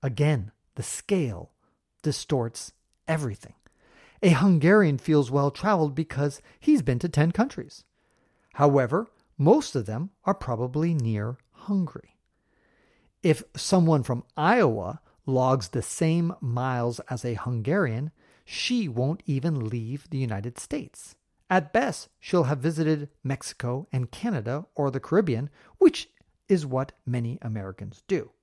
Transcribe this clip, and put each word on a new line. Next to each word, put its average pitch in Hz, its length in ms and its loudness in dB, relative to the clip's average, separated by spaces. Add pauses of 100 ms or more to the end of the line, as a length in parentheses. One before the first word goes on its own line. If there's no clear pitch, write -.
Again, 135 500 0 (220)
the 117 80 -10
scale 120 680 -4 (500)
distorts - 720 -4 (360)
everything. 147 460 -6 (680)
A 190 80 6
Hungarian 170 680 6
feels 143 320 2
well-traveled 143 640 0
because 147 480 -4 (180)
he's 294 220 4
been 123 160 0
to 170 100 -4
ten 160 240 2
countries. - 520 -4 (680)
However, 143 560 2 (300)
most 196 360 4
of 113 120 -2
them 120 240 -6 (140)
are 196 100 2
probably 127 580 -4
near 113 460 -2 (140)
Hungary. - 680 -6 (1040)
If 160 200 2 (140)
someone 165 460 4
from 120 220 -4 (120)
Iowa 151 640 2 (260)
logs 131 440 2
the 120 120 -4
same 170 580 0
miles 123 680 -2
as 123 160 -8
a 120 100 -2
Hungarian, 123 760 -2 (340)
she 233 440 -4
won't 131 380 -2
even 135 420 -2
leave 120 420 -8
the 139 80 -6
United 117 400 -6
States. - 580 -12 (320)
At 185 240 0
best, - 380 -2 (100)
she'll 175 240 2
have 139 140 -2
visited 151 500 0 (160)
Mexico 131 680 -6
and 127 200 -4
Canada 143 560 -6 (100)
or 143 140 0
the 127 100 -4
Caribbean, 147 500 0 (280)
which - 300 4 (380)
is 170 200 2
what 131 260 -4 (140)
many 123 340 -4
Americans 101 680 -10
do. 165 240 -2 (120)